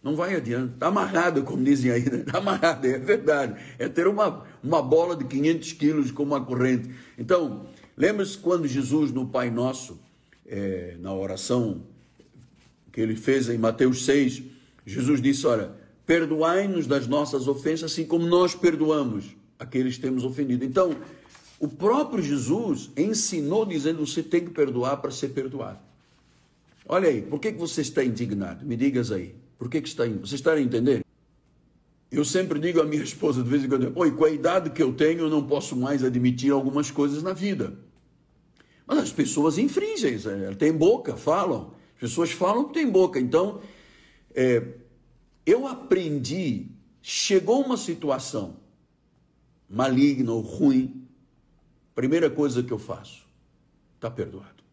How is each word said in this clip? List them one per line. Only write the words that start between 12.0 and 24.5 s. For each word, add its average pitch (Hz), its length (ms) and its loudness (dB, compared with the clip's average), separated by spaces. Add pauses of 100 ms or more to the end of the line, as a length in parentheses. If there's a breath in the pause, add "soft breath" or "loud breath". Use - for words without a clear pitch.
que - 100 -8
ele 110 140 0
fez 127 340 0
em 117 100 -2
Mateus 123 460 2
seis, 135 380 2 (440 loud breath)
Jesus 127 340 0
disse, 139 260 2
"Olha, 110 260 0 (340 loud breath)
perdoai-nos 165 800 2
das 131 200 0
nossas 143 400 -2
ofensas, 156 460 -2
assim 165 140 -4
como 170 200 2
nós 175 280 4
perdoamos 147 840 0 (220)
aqueles 127 380 -2
que - 40 -14
temos 127 240 -2
ofendido." 131 400 -2
Então, 160 320 2 (640 loud breath)
o 147 100 -4
próprio 226 540 0
Jesus 143 720 -2
ensinou 185 720 0
dizendo, 160 380 -2
"Você 160 180 -4
tem 170 220 0
que 170 60 -12